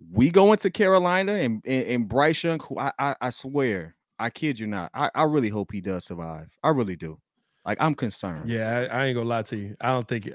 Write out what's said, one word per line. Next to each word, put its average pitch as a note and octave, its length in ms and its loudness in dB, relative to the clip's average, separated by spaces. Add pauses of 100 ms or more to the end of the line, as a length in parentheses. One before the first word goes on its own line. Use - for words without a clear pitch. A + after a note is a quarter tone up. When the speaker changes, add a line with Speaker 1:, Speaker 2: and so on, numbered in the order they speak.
(120)
Speaker 1:
We A2+ 180 6
go F#3+ 240 8
into G3+ 160 2
Carolina F#3+ 640 4
and, B2 320 0
and, C3 220 0
and A#2+ 200 0
Bryce C#3+ 360 2
Young, E3 160 -2
who - 200 -10
I, C3+ 180 -4
I, C#3 220 -2
I B2+ 100 -4
swear, A#2+ 680 -2 (240)
I A2+ 100 -2
kid C#3 300 -4
you A2 80 -6
not, G2 260 -6
I, C#3+ 200 -2
I D3 100 2
really D3+ 260 2
hope G2+ 240 -4
he G2+ 80 -6
does F2+ 240 -6
survive. E2 420 -10 (160)
I C#3+ 60 4
really A#2 260 0
do. D#2 240 -12 (460)
Like, G#2 140 -2
I'm D#3 140 2
concerned. G2 560 -6
Speaker 2:
Yeah, A#2 420 -2
I, B2 100 -2
I C#3 40 0
ain't C3 100 0
gonna A#2 140 -4
lie A2+ 140 -2
to A2 140 -8
you. G2+ 240 -10
I A#2+ 80 0
don't B2+ 180 0
think, A#2 280 -4